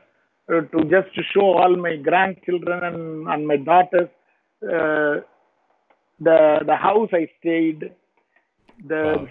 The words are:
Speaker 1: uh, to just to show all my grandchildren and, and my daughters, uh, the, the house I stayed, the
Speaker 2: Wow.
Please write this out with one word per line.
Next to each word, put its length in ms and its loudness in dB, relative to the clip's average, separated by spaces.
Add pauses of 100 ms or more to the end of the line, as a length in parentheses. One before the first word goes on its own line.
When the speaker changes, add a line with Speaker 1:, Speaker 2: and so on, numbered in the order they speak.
(480)
Speaker 1:
uh, 120 2
to 240 -4
just 300 0
to 80 -6 (100)
show 140 2 (140)
all 160 4
my 200 -4
grandchildren 880 -2
and, 440 -10
and 180 -4
my 100 2
daughters, 520 2 (540)
uh, 600 -2 (1000)
the, 460 6
the 100 2
house 360 -2
I 160 -2 (120)
stayed, 520 -4 (920)
the 300 -2
Speaker 2:
Wow. 140 -6